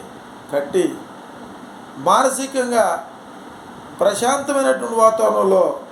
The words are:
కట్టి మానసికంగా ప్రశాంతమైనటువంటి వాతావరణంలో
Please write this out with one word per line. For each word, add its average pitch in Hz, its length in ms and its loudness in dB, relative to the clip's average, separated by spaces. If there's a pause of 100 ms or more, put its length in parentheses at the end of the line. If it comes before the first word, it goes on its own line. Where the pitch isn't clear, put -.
(540)
కట్టి 143 440 0 (1000)
మానసికంగా 240 1080 2 (920)
ప్రశాంతమైనటువంటి 262 960 0
వాతావరణంలో 208 840 4 (120)